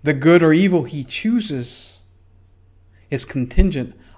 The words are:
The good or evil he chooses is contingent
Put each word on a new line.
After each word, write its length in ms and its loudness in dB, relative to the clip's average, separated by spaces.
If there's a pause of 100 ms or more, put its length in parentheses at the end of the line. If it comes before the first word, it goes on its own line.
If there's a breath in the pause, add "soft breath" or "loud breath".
The 100 0
good 300 4
or 100 4
evil 300 2
he 200 -10
chooses 1000 -6 (1040)
is 160 -6
contingent 680 0 (220 soft breath)